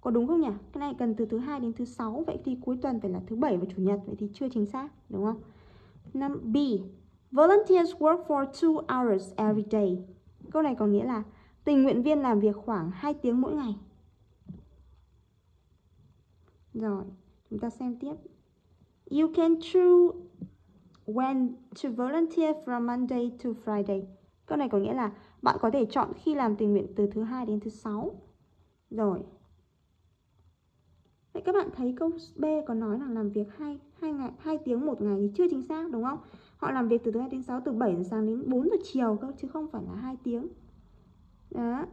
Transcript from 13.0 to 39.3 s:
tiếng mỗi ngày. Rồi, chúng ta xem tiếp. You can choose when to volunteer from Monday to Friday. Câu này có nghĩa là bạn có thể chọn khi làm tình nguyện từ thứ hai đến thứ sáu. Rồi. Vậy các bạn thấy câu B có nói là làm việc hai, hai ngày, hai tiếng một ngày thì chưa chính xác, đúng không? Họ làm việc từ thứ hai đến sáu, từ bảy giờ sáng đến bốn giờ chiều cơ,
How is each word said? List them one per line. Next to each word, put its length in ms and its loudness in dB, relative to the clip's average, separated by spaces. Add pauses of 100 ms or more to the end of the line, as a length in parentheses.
tiếng 280 0
mỗi 140 0
ngày. 200 -2 (3000)
Rồi, 300 -4 (460)
chúng 100 -8
ta 100 -6
xem 300 -8
tiếp. 160 -8 (960)
You 240 4
can 260 6
choose 580 6 (840)
when 440 0 (340)
to 60 -4
volunteer 680 0 (100)
from 200 -2
Monday 460 -2 (120)
to 60 -2 (160)
Friday. 380 0 (420)
Câu 120 -2
này 120 0
có 80 2
nghĩa 160 0
là 180 -2 (300)
bạn 200 2
có 100 4
thể 140 2
chọn 300 0
khi 200 0
làm 200 2
tình 160 2
nguyện 240 2
từ 120 2
thứ 160 -2
hai 220 -6
đến 140 -2
thứ 100 -8
sáu. 420 -8 (800)
Rồi. 320 0 (2000)
Vậy 120 -8
các 100 2
bạn 200 2
thấy 220 -2
câu 140 0 (240)
B 100 -2 (220)
có 60 -4
nói 260 -2
là 80 -6
làm 220 -2
việc 180 -4 (100)
hai, 220 -10 (220)
hai 120 -4
ngày, 240 -6
hai 200 -4
tiếng 280 -2
một 160 -2
ngày 180 0
thì 160 0
chưa 140 4
chính 120 -2
xác, 300 -6
đúng 120 -4
không? 160 -4 (380)
Họ 140 -2
làm 160 0
việc 160 2
từ 80 0
thứ 80 -2
hai 100 -4
đến 140 -6
sáu, 220 -6
từ 60 -2
bảy 240 2
giờ 80 -2
sáng 220 -2
đến 240 -2
bốn 140 2
giờ 200 2
chiều 380 0
cơ, 160 -8